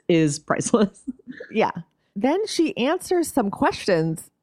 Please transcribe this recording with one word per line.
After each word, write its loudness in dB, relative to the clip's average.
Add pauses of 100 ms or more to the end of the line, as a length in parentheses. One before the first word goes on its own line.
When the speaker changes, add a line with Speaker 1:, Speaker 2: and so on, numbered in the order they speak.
Speaker 1:
is 4
priceless. 0
<laughs> -16
Speaker 2:
Yeah. 0 (460)
Then 0
she -2
answers 0
some 0
questions. 0 (120)